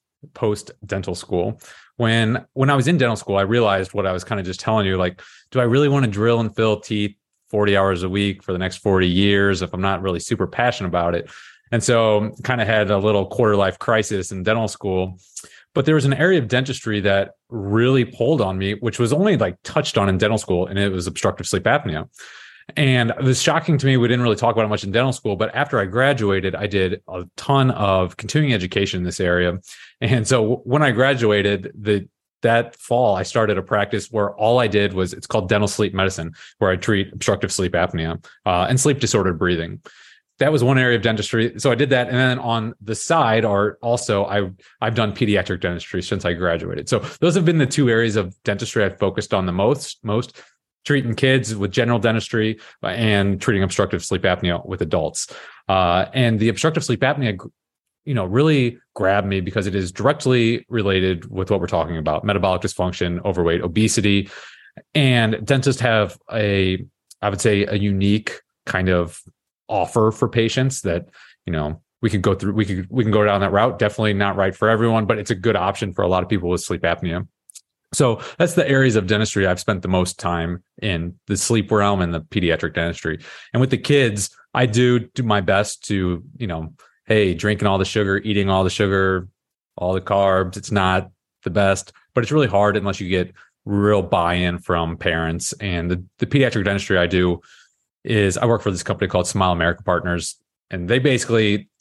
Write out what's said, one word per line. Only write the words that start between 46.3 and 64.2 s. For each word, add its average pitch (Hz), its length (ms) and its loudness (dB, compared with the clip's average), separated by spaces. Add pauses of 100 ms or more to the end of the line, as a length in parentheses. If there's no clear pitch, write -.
graduated. 85 560 -4
So 110 100 0 (220)
those 160 140 2
have 180 100 2
been 165 140 2
the 143 60 4
two 131 240 2
areas 113 280 2
of 95 260 -4
dentistry 107 400 -2
I've 95 160 -2
focused 98 360 -2
on 95 100 0
the 90 80 -2
most, 113 500 -2
most. 113 380 -4 (420)
Treating 120 320 0
kids 127 400 2
with 101 160 -4
general 120 260 0
dentistry 110 640 0 (240)
and 101 580 0
treating 98 220 2
obstructive 92 420 -2
sleep 92 160 -2
apnea 90 460 0
with 92 160 -6
adults. 80 500 -4 (340)
Uh, 92 460 4
and 117 260 2
the 110 80 2
obstructive 151 360 0
sleep 120 160 -4
apnea, 131 400 0 (640)
you 147 100 -6
know, 107 120 -2
really 123 520 2 (160)
grabbed 98 320 2
me 98 160 0
because 98 240 -2
it 98 80 -4
is 92 180 -2
directly 120 800 0
related 95 640 0
with 92 180 -4
what 101 100 2
we're 87 60 -2
talking 82 320 -2
about: 78 260 -2
metabolic 98 380 0
dysfunction, 90 640 -4
overweight, 87 360 0
obesity. 101 680 0 (640)